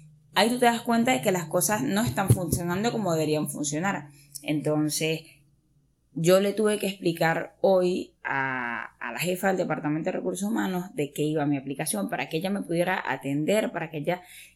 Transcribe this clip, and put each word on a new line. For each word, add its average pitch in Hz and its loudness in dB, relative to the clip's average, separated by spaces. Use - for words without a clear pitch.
ahí 202 6
tú 247 0
te 247 4
das 233 2
cuenta 233 2
de - 0
que 202 2
las 175 -2
cosas 180 0
no 202 2
están 208 0
funcionando 180 0
como 202 0
deberían 151 0
funcionar. 156 -4
Entonces, 151 0
yo 180 6
le 202 2
tuve 214 2
que - -2
explicar 165 0
hoy 180 2
a, 127 -2
a 120 -6
la 113 -8
jefa 180 -2
del 190 2
Departamento 160 -2
de - -4
Recursos 185 -4
Humanos 196 -2
de 147 -4
qué 147 -4
iba 151 0
mi 147 2
aplicación, 156 -4
para 139 -4
que 160 -4
ella 190 -2
me 202 -2
pudiera 175 0
atender, 151 0
para 160 -6
que 156 -8
ella 170 -2